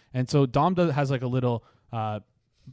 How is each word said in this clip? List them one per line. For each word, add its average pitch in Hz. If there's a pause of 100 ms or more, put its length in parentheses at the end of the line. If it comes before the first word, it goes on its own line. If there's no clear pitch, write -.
(140)
And 127
so 139
Dom 147
does, 175
has, 135
like, 131
a 127
little, 123 (260)
uh, 107 (540)